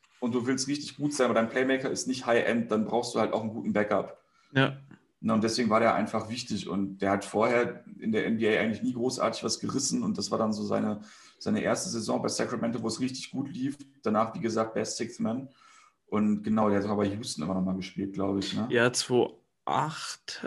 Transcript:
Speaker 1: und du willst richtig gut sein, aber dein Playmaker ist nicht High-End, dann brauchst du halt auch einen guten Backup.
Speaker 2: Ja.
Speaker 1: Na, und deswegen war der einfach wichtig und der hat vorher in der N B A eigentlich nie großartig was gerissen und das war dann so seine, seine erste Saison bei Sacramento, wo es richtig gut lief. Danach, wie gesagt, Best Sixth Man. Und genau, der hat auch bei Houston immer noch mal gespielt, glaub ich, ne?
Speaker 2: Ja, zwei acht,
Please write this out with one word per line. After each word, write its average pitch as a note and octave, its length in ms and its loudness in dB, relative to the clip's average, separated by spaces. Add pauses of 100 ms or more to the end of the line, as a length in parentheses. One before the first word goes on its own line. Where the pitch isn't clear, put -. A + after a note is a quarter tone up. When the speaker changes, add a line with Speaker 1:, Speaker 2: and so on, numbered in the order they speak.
(200)
Speaker 1:
und A#2+ 160 -2
du A#2 100 0
willst C3 220 0
richtig C#3+ 300 -6
gut C#3+ 160 -2
sein, B2+ 120 4
aber A#2 100 4
dein A2+ 140 4
Playmaker C3 400 2
ist - 160 -4
nicht B2+ 200 -4
High-End, A#2 440 2
dann G#2+ 140 2
brauchst A#2 320 0
du A#2 40 2
halt G#2+ 120 2
auch G#2+ 100 0
einen A2 120 -6
guten A2 180 -4
Backup. G#2 500 2 (320)
Speaker 2:
Ja. C3+ 240 2 (420)
Speaker 1:
Na, A2 140 2
und G#2+ 100 4
deswegen A2+ 260 2
war A2 120 6
der A2+ 140 6
einfach G#2 340 -2
wichtig A2+ 400 -6
und F#2+ 300 -4
der G2 120 2
hat G2+ 140 0
vorher A#2+ 580 2 (160)
in A2 140 -2
der G#2+ 120 2
N A2+ 120 2
B A2 100 2
A G#2 140 4
eigentlich G#2+ 220 0
nie B2+ 100 0
großartig A#2 500 0
was A2+ 160 -2
gerissen A#2+ 420 -2
und - 160 -2
das G2+ 140 -4
war A2 60 0
dann A2 160 2
so G#2 100 -4
seine, G#2+ 380 -2 (380)
seine G#2 220 0
erste G#2 280 0
Saison A#2 320 -2
bei - 80 -2
Sacramento, A#2 520 -2
wo A2+ 60 -2
es A2+ 140 -4
richtig - 300 -6
gut - 200 -6
lief. B2+ 240 -4 (260)
Danach, G#2+ 320 0
wie - 60 -8
gesagt, A2 360 0
Best A2 200 -4
Sixth A2+ 240 -6
Man. A#2 300 -4 (560)
Und G#2+ 380 0
genau, G#2+ 260 2
der G2+ 120 4
hat G#2 80 -2
auch G#2 60 0
bei G2+ 120 2
Houston G#2 360 -6
immer F#2+ 120 -2
noch F#2 100 0
mal F#2+ 100 0
gespielt, F#2+ 380 -6
glaub G2 240 0
ich, G2 180 -2
ne? G#2 140 0
Speaker 2:
Ja, A#2+ 240 4
zwei - 380 2 (340)
acht, - 800 -4